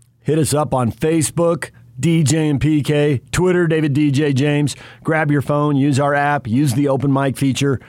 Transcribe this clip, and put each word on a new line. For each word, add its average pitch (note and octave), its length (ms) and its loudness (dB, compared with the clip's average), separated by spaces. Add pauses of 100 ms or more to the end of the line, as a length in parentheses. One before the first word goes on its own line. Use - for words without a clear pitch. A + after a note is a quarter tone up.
(200)
Hit D#3 180 0
us D3+ 160 0
up D3 180 -2
on B2 200 0
Facebook, E3 800 -2 (280)
D E3 220 2
J D#3 260 0
and C#3 140 0
P D3+ 220 0
K, D3 380 0 (100)
Twitter, F3 340 2
David D#3 280 0
D D3 180 2
J C#3+ 220 0
James. D3 420 0 (280)
Grab D#3 280 0
your D3 100 2
phone, D3 360 0
use C#3 220 2
our C#3+ 140 0
app, C#3+ 320 0
use A#2+ 300 0
the C#3+ 120 0
open C3 240 0
mic C3+ 260 0
feature. C3+ 520 -2